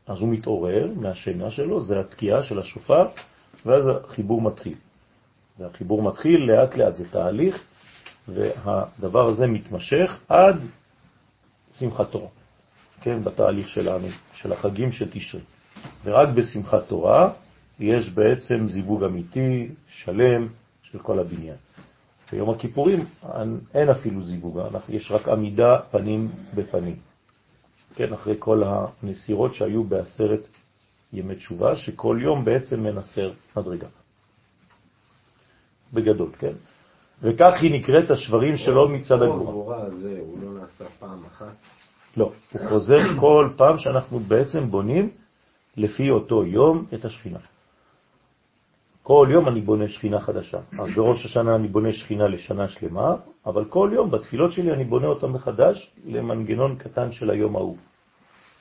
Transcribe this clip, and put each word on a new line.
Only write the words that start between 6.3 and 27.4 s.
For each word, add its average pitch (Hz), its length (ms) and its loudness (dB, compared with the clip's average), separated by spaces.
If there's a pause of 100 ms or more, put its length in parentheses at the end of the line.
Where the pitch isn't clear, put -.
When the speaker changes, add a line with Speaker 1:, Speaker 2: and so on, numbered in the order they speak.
Speaker 1:
לאט 123 260 4
לאט, - 200 2
זה - 140 -14
תהליך, 104 520 -2 (640)
והדבר 101 1000 -2
הזה 113 200 2
מתמשך 113 840 -2
עד 180 280 6 (1160)
שמחת 110 380 -4
תורה, 92 180 -8 (720)
כן, 117 240 -4
בתהליך 101 440 0
שלנו, 92 400 -4 (240)
של 95 200 -10
החגים 104 400 -2
של 98 180 -8
תשרי. - 300 -12 (640)
ורק 123 240 6
בשמחת 107 600 0
תורה, 98 420 4 (500)
יש 104 300 0
בעצם 110 580 0
זיווג 95 360 -4
אמיתי, 120 640 -4 (200)
שלם, 117 600 0 (340)
של - 160 -18
כל 101 200 -4
הבניין. 85 380 -8 (760)
ביום 104 180 -4
הכיפורים 139 540 0 (300)
אין, 113 260 -8 (140)
אין 147 140 4
אפילו 101 340 0
זיווג, 85 360 -10
אנחנו, 104 360 -8
יש - 160 -8
רק 107 180 0
עמידה 110 500 4 (120)
פנים 107 380 -2 (260)
בפנים. 90 420 -4 (960)